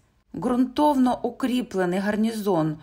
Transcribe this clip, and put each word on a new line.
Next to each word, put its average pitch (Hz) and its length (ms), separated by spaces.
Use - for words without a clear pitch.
Ґрунтовно 254 880
укріплений 233 800
гарнізон 202 840